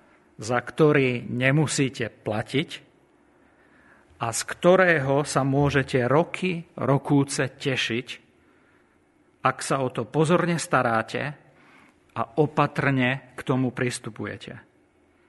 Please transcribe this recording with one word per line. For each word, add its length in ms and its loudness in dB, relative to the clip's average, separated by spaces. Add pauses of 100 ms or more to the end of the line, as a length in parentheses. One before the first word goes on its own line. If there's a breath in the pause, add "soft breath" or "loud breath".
(360 soft breath)
za 240 -2
ktorý 640 2
nemusíte 880 0
platiť 580 -4 (1500 soft breath)
a 80 -2
z 140 -4
ktorého 800 2
sa 180 -2
môžete 640 2
roky, 640 -2 (100)
rokúce 720 0
tešiť, 600 -4 (1300 soft breath)
ak 160 0
sa 240 -4
o 80 -2
to 160 -6
pozorne 480 0
staráte 680 0 (920 soft breath)
a 80 -4 (160)
opatrne 960 0
k 80 -14
tomu 320 -2
pristupujete. 800 -8 (760 soft breath)